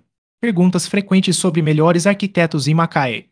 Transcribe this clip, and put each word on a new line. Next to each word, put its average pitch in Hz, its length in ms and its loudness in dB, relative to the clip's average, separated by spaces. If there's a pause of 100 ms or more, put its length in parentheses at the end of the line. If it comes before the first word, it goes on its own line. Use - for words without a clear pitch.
(420)
Perguntas 185 440 0
frequentes 190 520 0
sobre 175 240 0
melhores 156 440 2
arquitetos 175 600 -2
em 151 60 2
Macaé, 147 580 -2